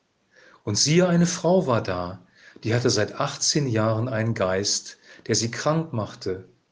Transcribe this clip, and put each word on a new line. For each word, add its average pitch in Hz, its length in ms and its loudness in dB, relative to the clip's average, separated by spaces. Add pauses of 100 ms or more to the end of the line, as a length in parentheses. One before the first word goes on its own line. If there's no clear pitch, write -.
(640)
Und 104 140 -4
siehe, 170 320 4
eine 170 160 4
Frau 170 420 2
war 117 160 2
da, 90 380 -6 (440)
die 113 100 0
hatte 120 160 2
seit 104 280 0
achtzehn 143 480 -2
Jahren 110 400 0
einen 113 280 -2
Geist, 95 640 -2 (300)
der 113 80 2
sie 113 140 -2
krank 160 440 -2
machte. 98 520 -6 (260)